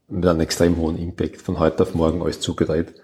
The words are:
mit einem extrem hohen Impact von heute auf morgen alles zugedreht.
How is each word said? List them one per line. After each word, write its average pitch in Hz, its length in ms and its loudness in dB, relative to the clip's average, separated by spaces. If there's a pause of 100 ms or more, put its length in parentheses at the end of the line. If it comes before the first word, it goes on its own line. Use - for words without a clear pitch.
(120)
mit 87 140 -2
einem 85 140 4
extrem 85 360 2
hohen 82 220 -2
Impact 85 420 -6
von - 200 -4
heute 80 240 2
auf - 100 -2
morgen 82 260 0
alles 80 200 -4
zugedreht. 82 640 -2